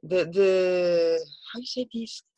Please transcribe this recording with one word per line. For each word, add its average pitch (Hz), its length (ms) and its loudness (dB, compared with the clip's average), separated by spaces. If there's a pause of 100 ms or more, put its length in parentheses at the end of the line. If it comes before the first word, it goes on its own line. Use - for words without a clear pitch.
the, 170 240 0
the, 175 1000 2 (260)
how 233 80 -10
you 247 60 -14
say 254 260 -6
this? 226 300 -10 (160)